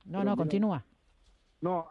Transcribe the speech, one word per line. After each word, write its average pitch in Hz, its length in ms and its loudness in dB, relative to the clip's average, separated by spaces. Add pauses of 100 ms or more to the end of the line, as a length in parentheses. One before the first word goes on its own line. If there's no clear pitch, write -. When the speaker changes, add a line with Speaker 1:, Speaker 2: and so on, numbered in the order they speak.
Speaker 1:
No, 180 140 -6
Speaker 2:
Perdón, 196 60 2
Speaker 1:
no, 208 60 4
Speaker 2:
dime. 202 60 2
Speaker 1:
continúa. 196 480 0 (760)
Speaker 2:
No, 170 300 -2